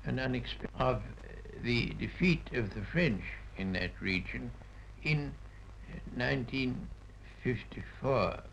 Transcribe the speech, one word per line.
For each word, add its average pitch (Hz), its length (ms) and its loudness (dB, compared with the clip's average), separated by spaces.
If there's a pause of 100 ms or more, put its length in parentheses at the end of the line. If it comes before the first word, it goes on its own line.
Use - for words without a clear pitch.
and 123 160 0
unexpected 127 580 -2
of 127 220 6 (640)
the 120 360 4
defeat 170 440 4 (100)
of 113 220 0
the 107 80 -2
French 123 400 2 (340)
in 95 160 0
that 90 280 0
region 98 500 0 (520)
in 147 300 2 (800)
nineteen 131 720 2 (560)
fifty-four. 117 960 2 (140)